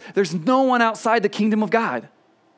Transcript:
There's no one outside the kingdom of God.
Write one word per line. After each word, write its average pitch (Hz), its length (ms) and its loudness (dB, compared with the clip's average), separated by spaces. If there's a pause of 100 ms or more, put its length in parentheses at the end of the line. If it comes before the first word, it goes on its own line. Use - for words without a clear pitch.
(120)
There's 180 220 -2
no 185 260 0
one 247 220 2
outside 226 400 0
the 202 80 -2
kingdom 214 320 0
of 190 80 -4
God. 160 400 -2 (460)